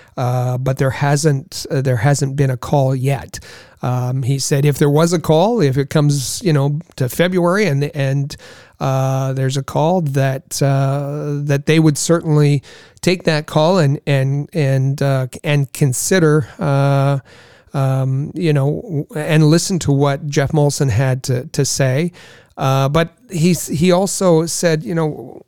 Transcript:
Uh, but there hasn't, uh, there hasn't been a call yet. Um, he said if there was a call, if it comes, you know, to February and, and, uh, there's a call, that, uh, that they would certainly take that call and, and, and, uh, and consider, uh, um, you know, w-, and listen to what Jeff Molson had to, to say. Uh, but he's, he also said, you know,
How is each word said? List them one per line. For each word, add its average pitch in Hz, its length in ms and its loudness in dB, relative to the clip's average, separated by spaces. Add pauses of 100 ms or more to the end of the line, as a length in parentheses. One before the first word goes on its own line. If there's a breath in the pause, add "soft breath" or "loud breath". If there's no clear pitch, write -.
(140 loud breath)
Uh, 127 440 -2
but 135 180 -2
there 135 140 0
hasn't, 143 800 -2
uh, 143 100 -2
there 127 160 0
hasn't 139 400 0
been 135 140 0
a 127 80 -4
call 135 360 0
yet. 131 460 -4 (400 loud breath)
Um, 127 420 -2
he 135 160 0
said 143 280 0
if 143 100 2
there 147 140 2
was 165 240 2
a 175 40 2
call, 180 440 2
if 135 160 2
it 135 100 0
comes, 143 540 0
you 175 100 0
know, 143 260 0 (180)
to 123 120 -2
February 180 560 0
and, 143 200 0 (120)
and, 139 400 -4 (420 loud breath)
uh, 135 540 -2
there's 131 240 -2
a 135 60 -4
call, 165 400 0
that, 135 600 -2
uh, 143 800 -2
that 143 200 -2
they 160 160 4
would 156 160 4
certainly 151 640 2 (380 loud breath)
take 180 240 0
that 151 220 0
call 165 320 2
and, 143 280 2
and, 139 460 0
and, 135 480 0
uh, 135 280 0 (140)
and 147 300 0
consider, 151 760 2 (120)
uh, 139 600 2 (540 loud breath)
um, 135 640 -2
you 165 180 0
know, 143 300 0
w-, 165 240 -6 (100)
and 151 320 2
listen 170 300 2
to 147 140 0
what 143 340 0
Jeff 143 260 -2
Molson 147 380 0
had 131 320 0
to, 127 240 -4
to 143 180 -2
say. 139 480 -2 (460 loud breath)
Uh, 135 280 0
but 160 300 -2 (140)
he's, 170 380 0
he 175 220 2
also 175 540 2
said, 160 400 -2
you 180 100 -6
know, 151 540 -6